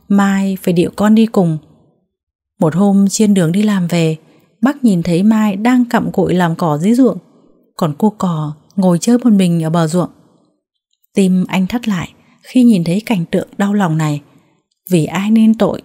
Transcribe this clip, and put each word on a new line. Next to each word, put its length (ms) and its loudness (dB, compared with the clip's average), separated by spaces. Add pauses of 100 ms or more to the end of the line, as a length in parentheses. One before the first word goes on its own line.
Mai 540 0
phải 120 -2
điệu 220 0
con 200 2
đi 100 4
cùng. 320 0 (1000)
Một 160 0
hôm 340 2
trên 240 0
đường 180 0
đi 120 -2
làm 240 0
về, 300 -2 (440)
bác 220 -2
nhìn 200 2
thấy 200 0
Mai 320 2
đang 300 2
cặm 260 -2
cụi 220 0
làm 220 0
cỏ 220 -2
dưới 160 0
ruộng, 240 2 (600)
còn 200 -2
cô 120 0
cò 440 -4 (220)
ngồi 220 2
chơi 200 0
một 160 0
mình 300 2
ở 60 -4
bờ 180 0
ruộng. 220 -2 (1040)
Tim 320 2
anh 200 -2
thắt 200 -8
lại 260 -6 (300)
khi 200 0
nhìn 200 4
thấy 220 -2
cảnh 260 -2
tượng 160 -2 (100)
đau 160 -2
lòng 240 0
này. 240 -2 (720)
Vì 140 2
ai 260 -4
nên 220 4
tội, 320 -2